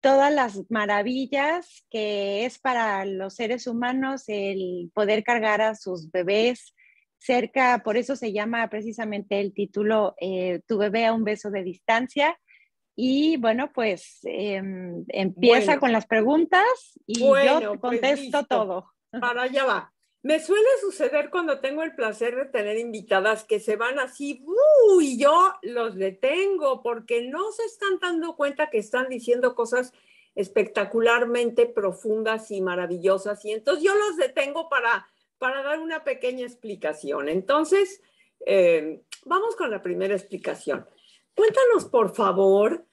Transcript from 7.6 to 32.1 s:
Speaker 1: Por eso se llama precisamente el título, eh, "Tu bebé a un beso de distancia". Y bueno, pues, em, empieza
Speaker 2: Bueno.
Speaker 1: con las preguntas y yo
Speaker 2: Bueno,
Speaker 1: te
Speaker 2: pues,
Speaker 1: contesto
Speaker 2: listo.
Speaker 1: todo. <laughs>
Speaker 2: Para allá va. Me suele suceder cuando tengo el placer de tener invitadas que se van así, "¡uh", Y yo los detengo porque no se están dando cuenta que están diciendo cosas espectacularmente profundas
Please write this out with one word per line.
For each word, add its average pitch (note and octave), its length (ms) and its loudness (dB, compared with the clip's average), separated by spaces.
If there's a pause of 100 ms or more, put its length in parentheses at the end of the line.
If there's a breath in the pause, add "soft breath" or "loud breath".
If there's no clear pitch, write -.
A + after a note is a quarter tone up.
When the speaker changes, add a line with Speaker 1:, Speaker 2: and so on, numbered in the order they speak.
Speaker 1:
Por G#3+ 120 -2
eso B3 180 -2
se A#3 180 -8
llama A3+ 380 -4
precisamente G#3 720 -6
el G3+ 120 -4
título, G#3 680 0
eh, F3+ 480 -4
"Tu A3 100 -2
bebé G#3+ 280 0
a A3+ 60 2
un A3+ 120 0
beso G#3+ 260 -4
de G3 140 -6
distancia". B3 720 -2 (560 soft breath)
Y C#4 440 0
bueno, A#3+ 360 -2
pues, G#3+ 480 -4
em, F#3+ 840 -8
empieza G3 640 4
Speaker 2:
Bueno. C#4 80 2
Speaker 1:
con B3+ 120 2
las A3 140 0
preguntas D#4 580 2 (400)
y A#3 140 -6
yo B3 80 2
Speaker 2:
Bueno, C#4 320 6
Speaker 1:
te A3 80 -2
Speaker 2:
pues, G3+ 140 -6
Speaker 1:
contesto B3+ 420 0
Speaker 2:
listo. C#4 240 -2
Speaker 1:
todo. G3 460 -4 (200)
<laughs> B3 80 -10
Speaker 2:
Para A#3+ 220 -2
allá C4+ 220 -2
va. G#3 280 -2 (300)
Me D#4 180 2
suele G#4 260 2 (140)
suceder D4 500 -2
cuando D#4 300 -2
tengo C#4+ 220 -4
el D#4+ 120 -8
placer A#3 400 -4
de C4 120 -4
tener G#3+ 320 -4
invitadas G#3+ 680 -2
que G#3 160 -2
se G#3+ 160 -2
van B3 240 -4
así, C4 440 -8
"¡uh", A4 560 6
Y C4+ 180 0
yo D#4+ 340 6 (100)
los A#3 320 -4
detengo C#4 880 -2
porque A#3 460 -4
no F#4 240 -6
se A4+ 120 -6
están G4 360 -4
dando E4+ 340 -4
cuenta C#4+ 340 -2
que A#3+ 100 -2
están B3+ 300 -4
diciendo B3 460 -2
cosas B3 380 -2 (420 soft breath)
espectacularmente A#3 1300 0
profundas A3 840 -4